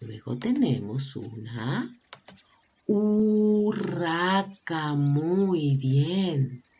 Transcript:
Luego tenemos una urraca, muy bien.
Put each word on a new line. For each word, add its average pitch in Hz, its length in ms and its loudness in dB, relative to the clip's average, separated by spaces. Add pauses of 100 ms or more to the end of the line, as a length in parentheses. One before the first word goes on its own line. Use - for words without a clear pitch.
Luego - 380 -8
tenemos 139 760 0
una 117 760 -6 (920)
urraca, 196 2000 0
muy 151 800 2
bien. 143 880 0 (180)